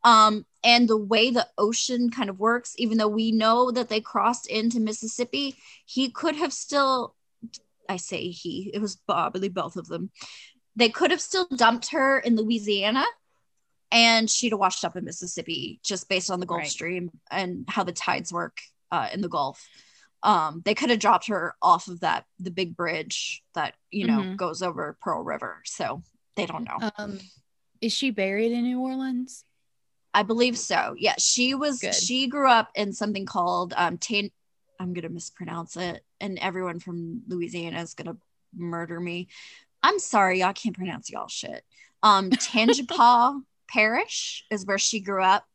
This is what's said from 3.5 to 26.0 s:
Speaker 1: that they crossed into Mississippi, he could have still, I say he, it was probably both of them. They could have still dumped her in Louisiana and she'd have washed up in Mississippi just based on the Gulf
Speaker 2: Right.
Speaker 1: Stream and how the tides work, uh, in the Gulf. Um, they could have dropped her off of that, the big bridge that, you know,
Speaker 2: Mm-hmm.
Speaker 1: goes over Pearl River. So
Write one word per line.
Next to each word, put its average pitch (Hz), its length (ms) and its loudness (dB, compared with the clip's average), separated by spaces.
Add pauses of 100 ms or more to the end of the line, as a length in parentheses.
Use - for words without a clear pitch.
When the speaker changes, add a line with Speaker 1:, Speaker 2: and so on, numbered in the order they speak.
Speaker 1:
that 240 180 -2
they 220 120 0
crossed 226 460 -2
into 233 320 0
Mississippi, 240 760 -4 (300)
he 254 260 0
could 311 240 -2
have 302 180 -2
still, 269 640 0 (720)
I 190 80 -4
say - 320 -6
he, 175 440 -10
it 202 60 -4
was 208 180 -4 (100)
probably 190 420 -2
both 175 260 -6
of 165 120 -10
them. 170 240 -8 (640)
They 233 140 4
could 302 220 4
have 370 100 0
still 370 260 -2
dumped 233 440 2
her 269 280 2
in 233 160 2
Louisiana 214 680 0 (840)
and 226 380 6
she'd 240 220 0
have 208 80 -2
washed 190 260 0
up 175 100 -4
in 185 100 -8
Mississippi 170 800 -10
just 190 240 -6
based 185 220 -2
on 185 100 -2
the 180 60 -6
Gulf 170 160 -4
Speaker 2:
Right. 151 80 -6
Speaker 1:
Stream 175 420 -6 (200)
and 180 360 -4
how 196 160 -2
the 180 80 -4
tides - 400 -4
work, 170 280 -8 (320)
uh, 147 220 -2
in 185 80 -6
the 180 80 -4
Gulf. 143 380 -4 (540)
Um, 165 440 2
they 208 100 2
could 262 140 -2
have 233 100 4
dropped 208 280 4
her 175 340 -4
off 175 260 4
of 175 140 -12
that, - 240 -2 (140)
the 185 120 -8
big 170 240 -4
bridge 165 680 -6 (140)
that, 151 180 -4 (160)
you 202 160 -2
know, 220 140 4
Speaker 2:
Mm-hmm. 190 160 -4
Speaker 1:
goes 175 260 -4
over 160 400 -6
Pearl 156 220 -4
River. 104 420 -8
So 147 380 -8 (320)